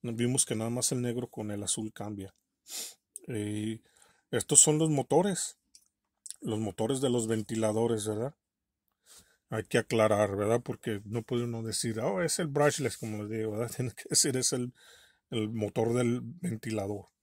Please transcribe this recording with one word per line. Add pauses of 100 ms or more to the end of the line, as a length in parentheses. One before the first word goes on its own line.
Vimos
que
nada
más
el
negro
con
el
azul
cambia. (920)
Eh, (500)
estos
son
los
motores. (840)
Los
motores
de
los
ventiladores,
¿verdad? (1120)
Hay
que
aclarar,
¿verdad?
Porque
no
puede
uno
decir,
"Oh,
es
el
brushless",
como
les
digo,
¿verdad?
<laughs>
Tiene
que
decir,
"Es
el, (560)
el
motor
del
ventilador". (160)